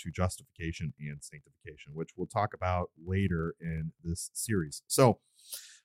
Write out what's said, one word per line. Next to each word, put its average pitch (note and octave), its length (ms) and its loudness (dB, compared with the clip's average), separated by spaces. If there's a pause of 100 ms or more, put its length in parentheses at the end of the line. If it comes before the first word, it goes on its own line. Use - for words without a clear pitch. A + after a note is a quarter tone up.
to F2 100 -10
justification E2 880 -4
and D2 240 -10
sanctification, - 720 -18
which D#2+ 240 -6
we'll F2+ 100 -6
talk G#2+ 280 0
about F2+ 360 0 (140)
later F2 560 2
in D#2+ 320 -4 (100)
this E2+ 300 -4
series. F2 540 -2
So, B2+ 340 6 (640)